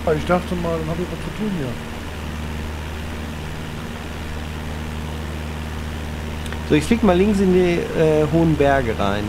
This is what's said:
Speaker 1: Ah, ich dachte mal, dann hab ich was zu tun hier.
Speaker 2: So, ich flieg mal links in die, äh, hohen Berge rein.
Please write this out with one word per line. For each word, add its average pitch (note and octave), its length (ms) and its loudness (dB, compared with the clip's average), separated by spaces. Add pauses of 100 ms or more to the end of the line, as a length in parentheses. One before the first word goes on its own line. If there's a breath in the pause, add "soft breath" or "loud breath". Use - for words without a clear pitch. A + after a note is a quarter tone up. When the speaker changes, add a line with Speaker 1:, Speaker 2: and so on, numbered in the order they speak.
Speaker 1:
Ah, E3+ 80 4
ich D3+ 140 0
dachte F3 300 2
mal, E3+ 220 0
dann D#3+ 120 -2
hab E3 80 -2
ich F3 120 0
was E3 100 -4
zu D#3 180 -4
tun G#3 180 0
hier. C#3 120 -2 (4000)
Speaker 2:
So, - 60 4
ich D3 100 2
flieg A#3 180 2
mal F3+ 140 6
links G3 240 4
in F#3 140 6
die, F3 240 4 (200)
äh, D#3 320 6
hohen E3 260 4
Berge C#3 420 4
rein. G2+ 300 2